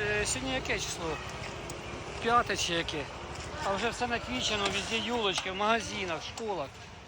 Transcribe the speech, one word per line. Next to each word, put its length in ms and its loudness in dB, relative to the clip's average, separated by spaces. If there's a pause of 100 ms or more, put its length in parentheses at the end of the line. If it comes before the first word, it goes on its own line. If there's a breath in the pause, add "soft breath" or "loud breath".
е, 260 2
сьогодні 280 0
яке 200 0
число? 360 -2 (1120)
П'яте 340 6
чи 180 2
яке? 300 0 (600)
А 100 2
вже 160 2
все 160 0
наквічено, 580 0
везде 480 2
ёлочки, 400 2
в 20 -4
магазинах, 680 2
в 40 -8
школах. 420 -2 (400)